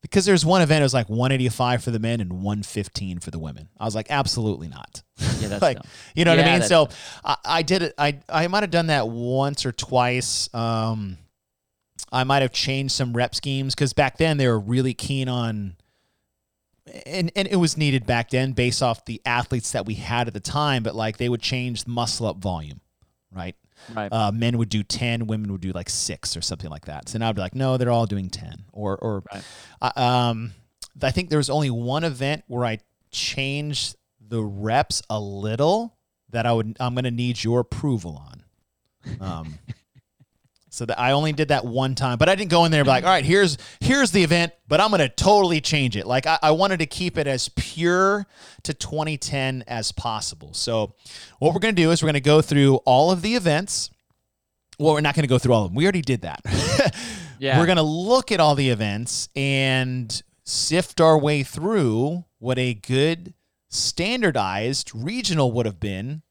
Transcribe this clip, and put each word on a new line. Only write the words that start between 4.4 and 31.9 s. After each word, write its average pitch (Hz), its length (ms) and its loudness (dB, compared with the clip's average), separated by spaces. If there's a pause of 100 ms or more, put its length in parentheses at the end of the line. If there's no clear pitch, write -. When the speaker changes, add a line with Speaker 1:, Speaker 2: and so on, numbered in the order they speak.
Speaker 1:
not." - 340 -18 (380)
Speaker 2:
Yeah, 208 80 -2
that's 196 140 -2
Speaker 1:
<laughs> - 0 -
Like, 139 160 2
Speaker 2:
dumb. - 80 -18 (280)
Speaker 1:
you 165 100 2
know 170 80 6
what 165 80 8
I - 20 8
Speaker 2:
Yeah, 165 100 6
Speaker 1:
mean? 175 80 4
Speaker 2:
that's 107 80 2
Speaker 1:
So 165 180 8
Speaker 2:
dumb. - 80 -14 (300)
Speaker 1:
I, - 200 0
I 165 180 0
did 180 200 2
it. 160 160 -4
I, 147 200 0 (100)
I 165 200 0
might 202 140 0
have 190 80 -4
done 165 180 2
that 135 200 2
once 127 580 -2
or 123 60 -2
twice. 123 840 -2
Um, 113 640 -4 (920)
I 127 120 2
might 139 180 4
have 127 100 0
changed 135 420 -4
some 123 220 -2
rep 123 180 0
schemes 135 400 -4
'cause 135 200 0
back 135 240 0
then 160 180 2
they 139 120 2
were 113 120 2
really 123 340 0
keen 135 340 -4
on, 110 480 -4 (1300)
and, 170 300 -4
and 196 160 -2
it 202 60 2
was 170 200 2
needed 139 300 0
back 120 240 0
then 131 220 0
based 123 300 0
off 117 240 -2
the 113 200 -10
athletes 123 460 -2
that 107 140 -4
we 110 80 -6
had 117 340 -2
at - 60 -10
the 104 60 -8
time, 143 440 -2
but, 113 100 -4
like, 110 220 -4
they 120 120 -4
would 117 140 -2
change 123 440 -4
muscle 117 400 -4
up 92 100 -4
volume, 82 440 -8 (520)
right? 92 240 -10 (380)
Speaker 2:
Right. 104 160 -6
Speaker 1:
Uh, 110 220 0
men 117 260 0
would 113 120 -2
do 107 120 -2
ten, 117 440 -4
women 107 260 -4
would 95 80 -6
do, 92 120 -6
like, 87 180 -8
six - 460 -6
or 82 40 -10
something 80 300 -8
like 73 160 -14
that. 76 240 -14
So 117 80 -6
now 113 100 0
I'd 110 60 -2
be 98 80 -4
like, 90 120 -8
"No, 131 220 0
they're 123 140 0
all 117 160 4
doing 98 240 -4
ten." - 420 -14
Or, 98 240 -6
or, 101 260 -4 (100)
Speaker 2:
Right. 98 120 -14 (380)
Speaker 1:
I, 123 480 2
um, 113 220 -8 (500)
I 135 80 0
think 175 180 -2
there 151 100 2
was 139 120 0
only 143 200 0
one 123 320 -2